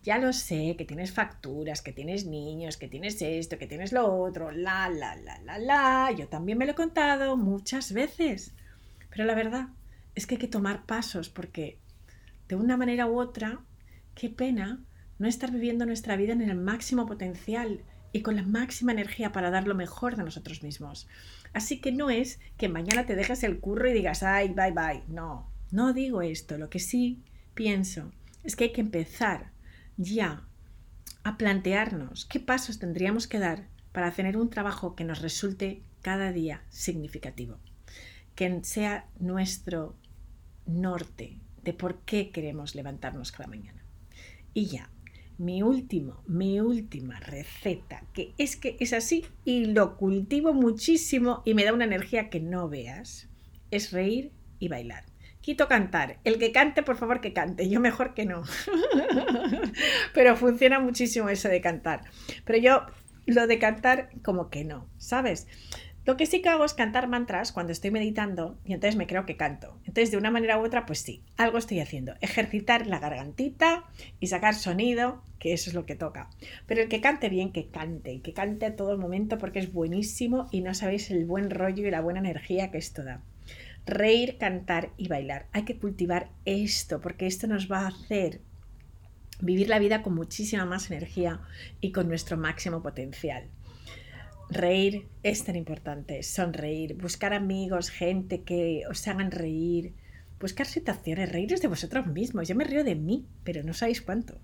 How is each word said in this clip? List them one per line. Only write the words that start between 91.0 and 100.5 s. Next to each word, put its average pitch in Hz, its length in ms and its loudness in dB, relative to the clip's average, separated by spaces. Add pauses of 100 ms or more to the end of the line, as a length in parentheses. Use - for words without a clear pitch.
y 185 100 -2
con 180 160 2
nuestro 165 300 -2
máximo 160 440 -2
potencial. 135 680 -8 (1000)
Reír 190 560 4 (160)
es 208 220 2
tan 175 120 -2
importante, 147 640 -8
sonreír, 156 760 -2
buscar 185 380 -2
amigos, 190 560 0
gente 185 520 -2
que 170 480 0
os - 160 -6
hagan 190 240 0
reír, 170 600 0 (480)
buscar 196 260 -4